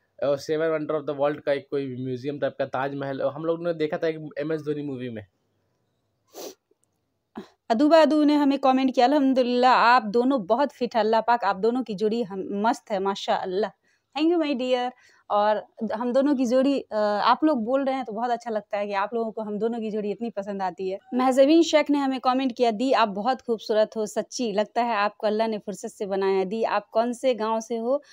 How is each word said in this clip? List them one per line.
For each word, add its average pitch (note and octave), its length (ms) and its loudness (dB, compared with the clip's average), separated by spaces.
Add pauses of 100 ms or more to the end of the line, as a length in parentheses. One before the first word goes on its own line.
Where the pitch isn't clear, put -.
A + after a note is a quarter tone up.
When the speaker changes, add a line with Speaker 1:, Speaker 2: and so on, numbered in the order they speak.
(240)
Speaker 1:
सेवन D3 420 -2
वंडर D#3 340 -2
of C#3 100 -8
the C#3 100 -4
world D3 240 0
का D3 80 0
एक C#3 180 -4
कोई C#3 340 -4
म्यूजियम C3 340 -6
टाइप C3+ 200 -4
का C3+ 80 -2
ताजमहल, C#3 560 -4
हम C#3 220 -4
लोग E3 200 -2
ने F3 100 -2
देखा D#3 220 -2
था E3 120 -2
एक D#3 300 -6
एमएस D#3 220 -4
धोनी D3 220 -6
मूवी C3 260 -8
में। A2 180 -12 (2500)
Speaker 2:
अदूबा D4 320 6
अदू D4+ 220 4
ने D4 100 6
हमें C#4 240 4
कमेंट C4 360 2
किया, B3 120 4
"अल्हम्दुलिल्लाह B3+ 680 4
आप A#3 300 6
दोनों A#3+ 440 0
बहुत B3+ 260 0
फिट - 220 -6
है, A#3 60 2
अल्लाह A3 200 2
पाक A#3 240 0
आप G3 120 0
दोनों A#3 260 0
की A3 120 -6
जोड़ी G#3+ 280 -2
हम, A#3+ 300 -8
मस्त G#3+ 380 -2
है G#3 80 -2
माशाअल्लाह।" G3 720 -2 (480)
Thank E4 200 2
you D4+ 120 0
my B3 100 -2
dear। B3+ 300 -2 (400)
और G#3 360 2 (280)
हम A#3+ 180 -2
दोनों C#4 220 2
की B3+ 120 0
जोड़ी, C4 340 2
अ, - 160 -8 (280)
आप B3+ 200 4
लोग C#4+ 200 2
बोल C4+ 200 0
रहे C4 100 0
हैं C4 100 -6
तो A#3 80 -12
बहुत A#3 180 -4
अच्छा A#3 200 -4
लगता G#3 280 -4
है G#3 80 -4
कि G#3 60 -8
आप G3+ 220 -2
लोगों A3+ 180 -4
को A3 100 -8
हम G#3 160 -6
दोनों A3+ 220 -2
की G#3+ 100 -6
जोड़ी G#3 200 -4
इतनी A#3 200 -6
पसंद G3+ 320 -8
आती F#3 280 -6
है। F#3+ 80 -6 (160)
महजबीन C4+ 480 6
शेख D4+ 280 2
ने D4 80 4
हमें C4+ 220 -2
कमेंट B3+ 360 0
किया, A#3+ 140 2
"दी A#3+ 220 0
आप A3 160 4
बहुत G#3 320 -2
खूबसूरत G#3+ 560 0
हो, G#3+ 100 -4
सच्ची A3 460 -4
लगता G#3 300 -2
है A#3+ 120 -2
आपको G#3 320 -2
अल्लाह G#3+ 220 0
ने G#3+ 100 -4
फुर्सत G3 300 -10
से - 180 -10
बनाया G3 320 0
है। F#3+ 60 0
दी A3 180 -4
आप G#3 260 -2
कौन A#3 240 0
से B3+ 220 0
गांव A3 260 -2
से A#3 160 -8
हो B3 260 -2 (100)